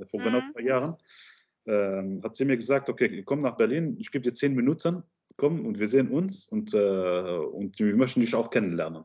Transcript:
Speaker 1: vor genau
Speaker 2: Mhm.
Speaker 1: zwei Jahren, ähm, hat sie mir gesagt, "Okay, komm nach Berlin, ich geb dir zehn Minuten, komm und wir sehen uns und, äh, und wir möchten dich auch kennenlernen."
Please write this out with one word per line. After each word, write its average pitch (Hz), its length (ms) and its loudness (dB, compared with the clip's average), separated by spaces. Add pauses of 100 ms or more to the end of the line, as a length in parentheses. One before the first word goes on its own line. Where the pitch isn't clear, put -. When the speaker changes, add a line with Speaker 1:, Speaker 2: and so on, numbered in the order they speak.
Speaker 1:
vor 107 120 -6
genau 117 180 2
Speaker 2:
Mhm. 277 140 -8
Speaker 1:
zwei 117 80 -10
Jahren, 131 340 0 (720)
ähm, 98 580 0
hat 110 120 -8
sie 135 100 0
mir 135 120 4
gesagt, 127 320 0
"Okay, 104 360 -2
komm 139 140 -2
nach 131 180 -2
Berlin, 131 420 2
ich 110 120 -10
geb 135 120 -4
dir 120 100 0
zehn 139 220 0
Minuten, 165 480 0 (320)
komm 151 300 0
und 104 140 -4
wir 104 100 0
sehen 123 200 4
uns 185 380 -2
und, 107 260 -4
äh, 107 60 4
und 90 1000 0
wir 104 180 4
möchten 123 240 2
dich 117 140 0
auch 117 140 0
kennenlernen." 82 560 -2